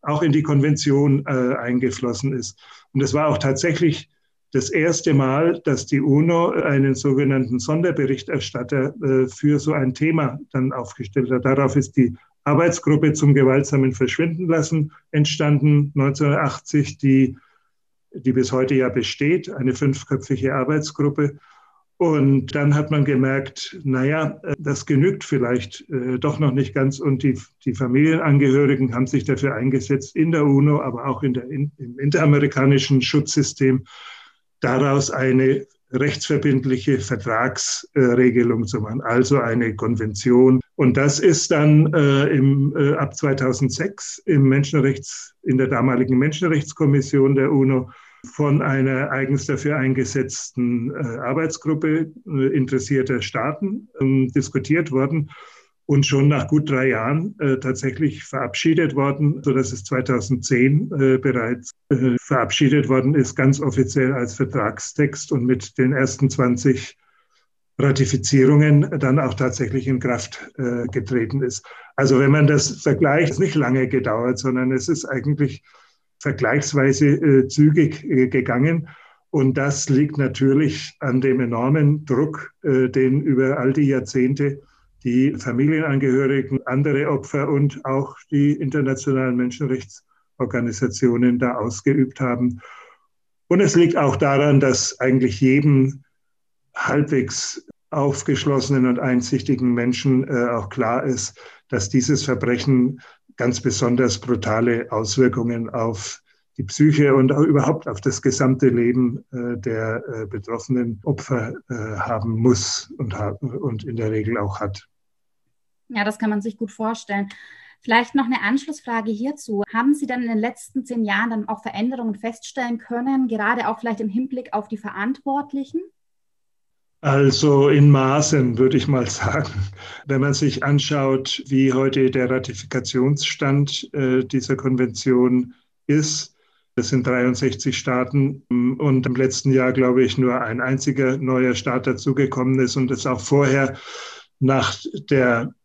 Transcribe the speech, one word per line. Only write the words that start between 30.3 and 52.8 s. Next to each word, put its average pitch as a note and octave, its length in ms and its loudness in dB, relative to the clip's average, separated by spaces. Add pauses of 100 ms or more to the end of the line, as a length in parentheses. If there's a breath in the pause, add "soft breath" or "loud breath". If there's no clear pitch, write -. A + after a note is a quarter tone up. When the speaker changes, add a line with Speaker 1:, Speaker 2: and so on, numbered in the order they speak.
Speaker 1:
der D3+ 140 2
uno, C#3+ 360 4
aber B2 260 -8
auch C3 160 -4
in C3 100 0
der, B2 160 -6
in, D3 280 -6
im B2 200 -14
interamerikanischen C#3+ 1040 2
Schutzsystem, C#3 840 0 (760 loud breath)
daraus C#3 500 0
eine C3 580 2 (240)
rechtsverbindliche C3+ 1080 0
Vertragsregelung A#2+ 1700 0
zu G#2+ 140 -4
machen, G#2+ 180 -4
also B2+ 400 2
eine A#2 360 0
Konvention. A#2 840 4 (160)
Und C3 220 2
das C#3+ 220 2
ist E3+ 320 2
dann, D3+ 420 6
äh, C#3+ 340 4
im, C#3 480 2
äh, C#3+ 200 2
ab D3 200 -4
zweitausendsechs C3+ 1120 -2
im C#3 240 4
Menschenrechts-, C#3 840 -2 (100)
in C3 140 0
der C3 100 2
damaligen B2+ 500 0
Menschenrechtskommission C#3+ 1160 0
der C3+ 180 2
uno C3 360 2 (440 loud breath)
von D3 300 2
einer C3+ 480 -2
eigens C3+ 340 -2
dafür D3 320 -2
eingesetzten, B2+ 1160 -2
äh, A#2+ 240 -6
Arbeitsgruppe, D#3 920 -2 (160)
äh, C3+ 300 0
interessierter C3 640 0